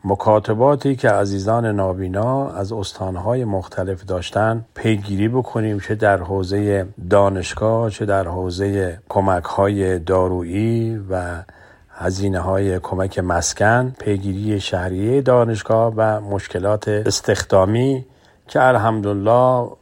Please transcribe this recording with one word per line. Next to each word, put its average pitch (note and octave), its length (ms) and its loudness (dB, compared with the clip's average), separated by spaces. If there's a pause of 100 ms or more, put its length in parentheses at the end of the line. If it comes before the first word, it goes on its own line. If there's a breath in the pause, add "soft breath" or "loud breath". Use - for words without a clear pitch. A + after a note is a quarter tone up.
مکاتباتی A2 920 2
که A#2+ 140 2
عزیزان G2+ 560 0
نابینا G2+ 840 -2
از G2 220 -6
استانهای G2 720 -4
مختلف F#2+ 600 -4
داشتن G#2 600 -2 (100)
پیگیری G2+ 540 0
بکنیم، A2 520 -2
چه A2+ 140 -4
در G#2+ 220 4
حوزه G2 680 0 (260)
دانشگاه، G#2 800 2
چه G#2+ 160 -6
در G2 220 0
حوزه F#2 720 -2 (100)
کمک‌های F#2+ 920 0
دارویی F#2+ 1000 0 (100)
و F2 320 -6 (480 loud breath)
هزینه‌های F#2+ 880 -2
کمک F#2+ 400 -4
مسکن، G2+ 720 0
پیگیری G2+ 680 -2
شهریه F#2+ 600 0
دانشگاه A#2 760 2
و A2 240 2
مشکلات G2+ 680 -2
استخدامی G#2+ 1160 2 (420 soft breath)
که C#3+ 140 2
الحمدلله A2+ 1040 2 (140)